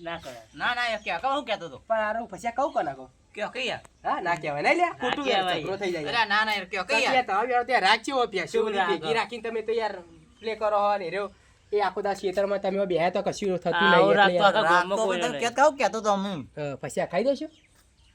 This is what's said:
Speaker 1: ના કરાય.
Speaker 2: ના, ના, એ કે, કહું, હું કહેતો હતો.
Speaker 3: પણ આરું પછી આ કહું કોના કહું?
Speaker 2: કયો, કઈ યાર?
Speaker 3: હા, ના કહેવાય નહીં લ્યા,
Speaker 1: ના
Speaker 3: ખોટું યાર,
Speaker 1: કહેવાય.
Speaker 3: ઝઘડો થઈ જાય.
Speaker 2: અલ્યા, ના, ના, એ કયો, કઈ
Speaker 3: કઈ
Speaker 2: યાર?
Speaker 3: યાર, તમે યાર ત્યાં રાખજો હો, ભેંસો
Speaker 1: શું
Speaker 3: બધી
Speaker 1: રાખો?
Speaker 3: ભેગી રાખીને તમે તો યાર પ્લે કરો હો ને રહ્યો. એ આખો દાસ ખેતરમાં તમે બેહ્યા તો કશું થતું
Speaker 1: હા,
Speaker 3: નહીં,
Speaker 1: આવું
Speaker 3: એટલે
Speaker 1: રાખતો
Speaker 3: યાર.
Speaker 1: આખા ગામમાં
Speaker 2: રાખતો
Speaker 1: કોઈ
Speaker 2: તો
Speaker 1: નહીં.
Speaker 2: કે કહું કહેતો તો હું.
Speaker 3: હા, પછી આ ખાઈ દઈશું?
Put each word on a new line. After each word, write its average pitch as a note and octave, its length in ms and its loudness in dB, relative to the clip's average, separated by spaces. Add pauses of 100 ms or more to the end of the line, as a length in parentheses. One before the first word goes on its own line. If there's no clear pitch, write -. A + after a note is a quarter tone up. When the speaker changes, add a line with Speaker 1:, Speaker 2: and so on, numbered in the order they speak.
Speaker 1:
ના E3 160 -8
કરાય. C3 240 -16 (100)
Speaker 2:
ના, G#3 220 -2
ના, A#3+ 120 -2
એ A3 100 -2
કે, G#3 220 -8
કહું, C4+ 160 0
હું C#4+ 100 -4
કહેતો G3+ 220 -4
હતો. C3+ 100 -14
Speaker 3:
પણ A3 200 -2
આરું A3 300 -2
પછી F#3+ 200 -10
આ A#3 40 -2
કહું D4 220 -2
કોના E3+ 200 -2
કહું? C3 160 -16 (240)
Speaker 2:
કયો, G#3 160 -6
કઈ B3+ 180 -6
યાર? D3 140 -6 (220)
Speaker 3:
હા, C#4 180 -2
ના F3 140 0
કહેવાય D3+ 280 -4
નહીં C#4 140 4
લ્યા, F4 120 2
Speaker 1:
ના - 120 -10
Speaker 3:
ખોટું - 260 -2
યાર, G3 160 2
Speaker 1:
કહેવાય. F3 180 -2
Speaker 3:
ઝઘડો F3+ 160 -4
થઈ G3 140 -4
જાય. D#3 160 -4
Speaker 2:
અલ્યા, A3 180 0
ના, G#3+ 200 2
ના, G#3+ 80 0
એ G3 120 -4
કયો, F#3 200 -6
કઈ - 100 -2
Speaker 3:
કઈ - 80 2
Speaker 2:
યાર? A3+ 120 2
Speaker 3:
યાર, B3+ 100 4
તમે A#3 280 0
યાર A#3+ 120 2
ત્યાં B3 160 2
રાખજો A#3 340 2
હો, A#3+ 120 2
ભેંસો F3 240 -6
Speaker 1:
શું D3+ 140 2
Speaker 3:
બધી G3 120 -2
Speaker 1:
રાખો? F3 160 2
Speaker 3:
ભેગી D#3 200 -2
રાખીને G#3+ 300 -2
તમે A3+ 180 -4
તો A3 100 -6
યાર A3 240 -2 (440)
પ્લે G#3+ 160 -6
કરો G#3 240 0
હો G3+ 180 2
ને F3+ 120 -6
રહ્યો. G3+ 220 -4 (400)
એ G#3 100 2
આખો G3+ 200 -2
દાસ G3 200 -2
ખેતરમાં G3 400 0
તમે G3 240 0
બેહ્યા F3+ 260 2
તો G3 120 0
કશું F#3 340 -2
થતું E3+ 160 -2
Speaker 1:
હા, F3 60 2
Speaker 3:
નહીં, F3 140 6
Speaker 1:
આવું F3+ 160 6
Speaker 3:
એટલે G3 80 6
Speaker 1:
રાખતો G3 180 6
Speaker 3:
યાર. F#3 200 4
Speaker 1:
આખા A3 60 4
ગામમાં F3+ 360 4
Speaker 2:
રાખતો A3 80 2
Speaker 1:
કોઈ F3+ 160 0
Speaker 2:
તો A#3 60 0
Speaker 1:
નહીં. C#3+ 140 -4
Speaker 2:
કે A#3 140 0
કહું C#4 220 6
કહેતો A3 240 0
તો G#3 100 2
હું. G3 280 -2 (160)
Speaker 3:
હા, C#3+ 200 -6
પછી D3+ 260 -6
આ E3 40 0
ખાઈ F3 180 0
દઈશું? C#4 260 -2 (640)